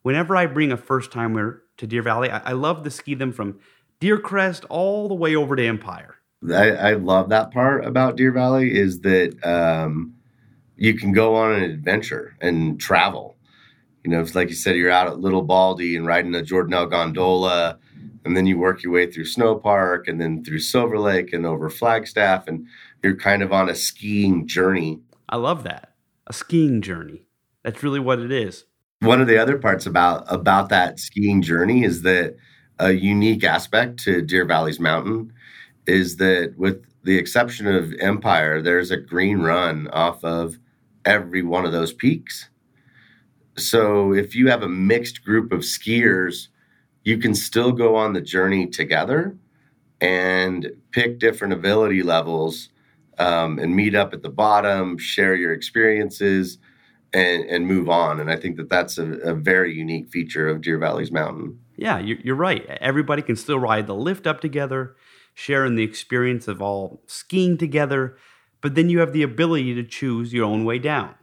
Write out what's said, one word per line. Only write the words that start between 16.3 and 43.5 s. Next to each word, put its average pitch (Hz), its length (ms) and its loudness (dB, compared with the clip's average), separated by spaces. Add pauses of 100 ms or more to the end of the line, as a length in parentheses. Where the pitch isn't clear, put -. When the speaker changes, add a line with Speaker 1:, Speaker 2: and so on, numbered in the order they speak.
Speaker 2:
the 85 100 -2
Jordanelle 87 480 -2
gondola, 87 880 0 (480)
and 87 100 0
then 92 120 2
you 90 100 2
work 92 240 0
your 90 100 -6
way 87 140 4
through 82 200 -10
Snow 113 280 2
Park 95 540 0
and 82 120 -4
then 80 240 -4
through 78 140 -6
Silver 110 400 0
Lake 95 340 0
and 85 140 -4
over 78 240 -4
Flagstaff, 107 800 0
and 82 180 -8 (380)
you're 95 120 2
kind 98 280 0
of 95 100 -2
on 95 160 2
a 85 60 -4
skiing 98 720 -2
journey. 87 520 0 (300)
Speaker 1:
I - 60 -6
love 131 300 -4
that. - 280 -14 (320)
A - 80 -16
skiing 147 480 0
journey. 82 460 -12 (360)
That's 113 200 -8
really 139 160 -2
what 127 180 0
it 120 140 -6
is. 110 340 -4 (360)
Speaker 2:
One 120 180 6
of 131 80 6
the 110 100 8
other 123 200 4
parts 95 300 0
about, 87 440 2
about 95 380 2
that 90 300 2
skiing 101 420 0
journey 87 420 2
is 85 200 0
that 90 320 2 (420)
a 95 140 4
unique 104 520 2
aspect 113 600 0
to 90 180 0
Deer 87 240 0
Valley's 80 340 0
mountain 87 540 -2 (540)
is 87 300 2
that 90 380 2
with 95 280 -2 (200)
the 95 140 2
exception 120 480 -2
of 87 340 0
Empire, 87 600 2
there's 87 300 0
a 85 60 -2
green 92 420 0
run 82 480 0
off 82 360 -2
of 82 360 -6 (440)
every 92 380 0
one 87 240 -2
of 82 60 -2
those 82 220 -2
peaks. - 560 -4 (1080)